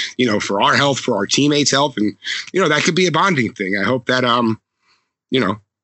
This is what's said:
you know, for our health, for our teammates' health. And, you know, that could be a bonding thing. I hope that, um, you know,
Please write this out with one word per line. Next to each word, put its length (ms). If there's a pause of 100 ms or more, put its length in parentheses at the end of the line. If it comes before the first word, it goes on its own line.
(180)
you 80
know, 140
for 220
our 120
health, 240
for 200
our 80
teammates' 460
health. 260
And, 180 (380)
you 80
know, 80
that 140
could 120
be 100
a 60
bonding 420
thing. 240
I 80
hope 200
that, 180
um, 380 (680)
you 120
know, 180 (240)